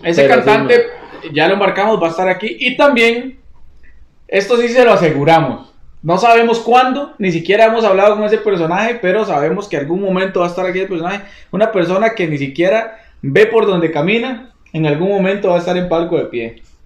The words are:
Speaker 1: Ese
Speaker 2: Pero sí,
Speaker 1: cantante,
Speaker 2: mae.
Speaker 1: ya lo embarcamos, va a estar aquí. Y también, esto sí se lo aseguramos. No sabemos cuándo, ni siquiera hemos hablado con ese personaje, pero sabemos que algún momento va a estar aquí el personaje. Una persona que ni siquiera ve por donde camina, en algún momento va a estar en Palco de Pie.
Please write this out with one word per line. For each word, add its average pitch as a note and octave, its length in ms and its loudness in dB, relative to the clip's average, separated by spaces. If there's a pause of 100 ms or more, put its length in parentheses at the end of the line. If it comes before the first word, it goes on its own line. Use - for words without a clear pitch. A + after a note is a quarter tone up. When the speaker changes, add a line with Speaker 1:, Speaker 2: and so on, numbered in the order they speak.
Speaker 1:
Ese E3 200 2
Speaker 2:
Pero C3 120 6
sí, B2+ 100 4
Speaker 1:
cantante, G#3 300 2 (480)
Speaker 2:
mae. D#3+ 100 -14
Speaker 1:
ya D3+ 160 2
lo G3 60 2
embarcamos, G3 480 0
va E3 60 0
a - 20 0
estar F#3 180 -2
aquí. F#3 300 -4
Y B3+ 180 -4
también, B3 640 2 (880)
esto G3 300 0
sí A#3+ 120 0
se B3 160 4
lo A3+ 80 6
aseguramos. D3+ 800 2 (300)
No E3+ 160 -2
sabemos A#3 420 4
cuándo, B3+ 580 0
ni F#3+ 120 -2
siquiera F#3 360 2
hemos A3+ 180 0
hablado G3+ 320 2
con G#3+ 80 -4
ese G#3+ 140 0
personaje, G3 640 -2
pero F#3+ 240 0
sabemos F3+ 440 -2
que E3 80 -6
algún E3 260 -4
momento F#3+ 380 -2
va F3 60 0
a - 20 -2
estar F#3 180 -4
aquí F3+ 140 -4
el F#3+ 80 -6
personaje. F#3 320 -6 (320)
Una A3 180 0
persona F#3+ 400 0
que F3+ 160 -4
ni D#3 120 -4
siquiera F3 600 -2 (220)
ve D3 260 2
por A3+ 200 2
donde E3+ 260 0
camina, A3+ 600 -4 (200)
en D#3+ 140 -2
algún D3+ 240 0
momento G3 400 0
va F3 60 2
a - 20 2
estar F3+ 180 -2
en F3+ 120 -4
Palco E3+ 300 -2
de A#2+ 60 -2
Pie. A#2 380 -10 (240)